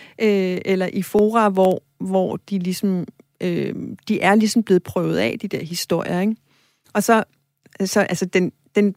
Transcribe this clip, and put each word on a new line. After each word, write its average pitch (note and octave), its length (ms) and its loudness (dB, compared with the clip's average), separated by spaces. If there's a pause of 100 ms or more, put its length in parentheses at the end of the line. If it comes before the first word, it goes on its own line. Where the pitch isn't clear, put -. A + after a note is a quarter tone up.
(220)
øh, F#3+ 420 0
eller F#3 280 0
i F#3+ 100 -2
fora, G#3+ 460 2
hvor, F#3+ 340 2 (160)
hvor F#3+ 380 -2 (140)
de G3 80 -2
ligesom, F3+ 480 -2 (340)
øh, E3 340 -2 (340)
de G#3+ 120 0
er G3 140 4
ligesom A3 280 2
blevet F3+ 200 4
prøvet E3 340 -4
af, A#2 260 -2
de G3+ 60 -10
der - 160 -6
historier, E3+ 560 -4
ikke? A3 160 -2 (560)
Og G#3 100 0
så, G3+ 220 4 (600)
så, G3+ 160 0
altså, F3+ 260 -2
den, F3+ 260 0 (240)
den G#3 200 2